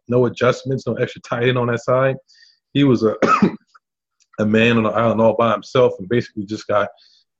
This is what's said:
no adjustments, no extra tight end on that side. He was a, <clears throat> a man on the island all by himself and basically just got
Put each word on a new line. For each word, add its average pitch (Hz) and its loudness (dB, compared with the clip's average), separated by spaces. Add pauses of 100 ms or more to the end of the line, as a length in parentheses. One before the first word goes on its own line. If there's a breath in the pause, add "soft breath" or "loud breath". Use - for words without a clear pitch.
no 123 2
adjustments, 123 -2
no 113 -4
extra 123 -6
tight 120 -2
end 127 0
on 120 -2
that 120 -4
side. 131 0 (560 soft breath)
He 143 2
was 117 2
a, 107 0
<clears throat> - -4
a 107 0
man 113 4
on 113 2
the 104 0
island 110 0
all 110 4
by 117 2
himself 123 0
and 92 -14
basically 113 -4
just 104 -10
got 101 0 (520 soft breath)